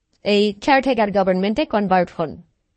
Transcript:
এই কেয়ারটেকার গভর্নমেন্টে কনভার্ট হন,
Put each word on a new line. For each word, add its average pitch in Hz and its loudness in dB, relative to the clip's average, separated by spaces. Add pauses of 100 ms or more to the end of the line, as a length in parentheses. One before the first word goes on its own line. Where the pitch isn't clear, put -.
(260)
এই 208 2 (100)
কেয়ারটেকার 254 0
গভর্নমেন্টে 196 0
কনভার্ট 185 0
হন, 156 -6 (460)